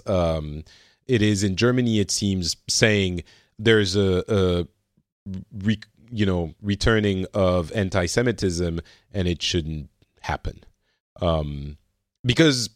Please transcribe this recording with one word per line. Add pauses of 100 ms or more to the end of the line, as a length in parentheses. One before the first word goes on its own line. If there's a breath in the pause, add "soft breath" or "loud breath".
um, (440 soft breath)
it
is
in
Germany,
it
seems, (120)
saying (340 soft breath)
there's
a,
a (960)
re-, (320)
you
know,
returning
of
anti-Semitism (340 soft breath)
and
it
shouldn't (320)
happen. (580)
Um, (460)
because